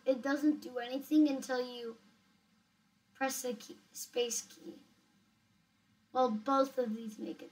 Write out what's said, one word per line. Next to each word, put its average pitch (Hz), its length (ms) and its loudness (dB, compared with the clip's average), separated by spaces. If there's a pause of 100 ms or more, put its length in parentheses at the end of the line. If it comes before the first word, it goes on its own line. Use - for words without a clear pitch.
it 254 160 2
doesn't 294 400 2
do - 160 -8
anything 285 500 4
until 262 320 0
you 240 360 -6 (1160)
press 269 300 -2
the 247 120 -4
key, 339 220 -14 (160)
space - 500 -2
key. - 320 -16 (1400)
Well, 254 180 2
both 269 480 2
of 226 160 0
these 226 240 -10
make 170 240 -8
it - 100 -16